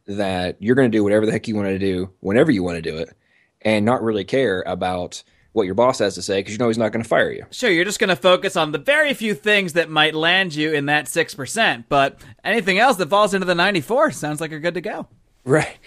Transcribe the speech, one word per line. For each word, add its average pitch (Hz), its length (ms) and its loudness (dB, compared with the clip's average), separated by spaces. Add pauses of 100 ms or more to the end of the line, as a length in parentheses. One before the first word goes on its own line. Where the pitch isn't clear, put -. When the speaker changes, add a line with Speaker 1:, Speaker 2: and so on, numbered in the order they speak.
Speaker 1:
that 95 520 -4
you're 110 160 2
gonna 131 140 4
do 110 140 2
whatever 104 220 4
the 110 60 2
heck 113 160 -4
you 110 80 -2
wanna 98 220 -2
do 95 320 -2 (100)
whenever 127 320 2
you 98 120 2
wanna 85 180 -6
do 80 160 -6
it 82 120 -8 (520)
and 107 240 2
not 117 160 2
really 107 220 -2
care 104 420 0
about 90 560 -6 (300)
what 107 140 0
your 92 100 -4
boss 123 240 4
has 101 160 0
to 90 60 -10
say 98 200 -2
'cause 101 100 -8
you 107 60 -8
know 120 100 0
he's 113 100 0
not 110 140 0
gonna 113 120 -4
fire 131 280 -4
you? - 200 -12
Speaker 2:
Sure, - 180 -2
you're 175 160 2
just 202 140 -6
gonna 190 160 0
focus 185 400 2
on 156 160 0
the 156 60 -4
very 285 360 0
few 214 200 -4
things 196 400 0
that 160 160 0
might 156 260 2
land 175 400 0
you 151 180 -2
in 143 140 0
that 147 200 0
six 160 260 -2
percent, 139 560 -2
but 139 300 2 (240)
anything 190 360 0
else 240 180 4
that 175 120 -2
falls 196 240 4
into 190 120 0
the 175 100 2
ninety-four 202 560 2
sounds 151 300 -6
like 160 100 -6
you're 156 80 -10
good 170 160 -2
to 180 60 -6
go. 170 260 -8 (380)
Speaker 1:
Right. 143 420 0